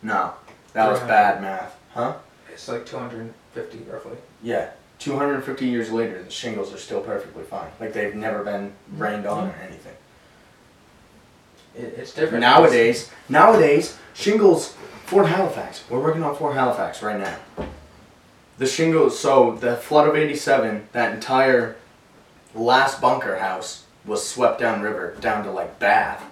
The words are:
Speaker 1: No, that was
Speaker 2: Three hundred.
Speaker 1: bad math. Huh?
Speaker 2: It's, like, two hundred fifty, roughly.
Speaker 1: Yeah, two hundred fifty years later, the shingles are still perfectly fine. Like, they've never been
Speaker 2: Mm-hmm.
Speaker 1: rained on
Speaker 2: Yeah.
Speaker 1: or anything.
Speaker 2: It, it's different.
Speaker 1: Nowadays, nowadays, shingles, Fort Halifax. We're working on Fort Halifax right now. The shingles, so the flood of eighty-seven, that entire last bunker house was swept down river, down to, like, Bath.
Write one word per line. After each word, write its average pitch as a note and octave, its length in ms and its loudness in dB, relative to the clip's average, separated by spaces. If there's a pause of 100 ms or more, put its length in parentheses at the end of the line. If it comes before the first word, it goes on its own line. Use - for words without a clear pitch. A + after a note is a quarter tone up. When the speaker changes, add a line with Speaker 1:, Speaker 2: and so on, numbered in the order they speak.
Speaker 1:
No, F2 300 -2 (400)
that A2 160 2
was G#2+ 100 2
Speaker 2:
Three A#2 100 -8
hundred. - 0 -
Speaker 1:
bad G2+ 340 4
math. - 340 -10 (160)
Huh? - 220 -4 (380)
Speaker 2:
It's, - 160 -18
like, A#2+ 180 -8
two - 120 -14
hundred A#2 340 -12 (220)
fifty, - 240 -12 (120)
roughly. - 260 -14 (260)
Speaker 1:
Yeah, - 260 -4 (300)
two C#3 180 -6
hundred C#3+ 280 0
fifty C3 220 -6
years A#2 240 -2
later, A2 320 -4
the - 80 -18
shingles G2+ 440 -8
are F#2+ 40 -16
still - 220 -8
perfectly - 440 -10
fine. - 260 -12 (100)
Like, - 140 -10
they've G2+ 200 -4
never G#2 300 -6
been G2+ 280 -8 (200)
Speaker 2:
Mm-hmm. D3+ 100 -10
Speaker 1:
rained G#2 240 -6
on F#3 200 -4
Speaker 2:
Yeah. F#3 80 -8
Speaker 1:
or - 80 -18
anything. - 320 -20 (1800)
Speaker 2:
It, A#2 220 -12
it's - 140 -14
different. A#2 280 0
Speaker 1:
Nowadays, - 680 6 (180)
nowadays, D#3+ 680 6 (180)
shingles, G3+ 600 4 (320)
Fort F#3+ 200 4
Halifax. - 640 -4
We're A#2+ 120 -4
working D#3+ 220 -2
on D3 140 -4
Fort D3 180 -4
Halifax - 480 -2
right G#2 160 -6
now. F#2+ 180 -8 (1200)
The C3 80 -2
shingles, D#3 520 2
so A#2 360 4
the A#2+ 220 -2
flood D3+ 320 4
of D3+ 80 2
eighty-seven, A2+ 760 0
that A#2 220 -2
entire B2+ 640 2 (800)
last B2 460 2
bunker - 380 0
house - 460 -8 (200)
was G#2+ 220 -6
swept B2 320 0
down A2 240 -2
river, - 380 -6
down G#2 240 -2
to, F#2+ 60 -8
like, - 280 -8
Bath. - 540 0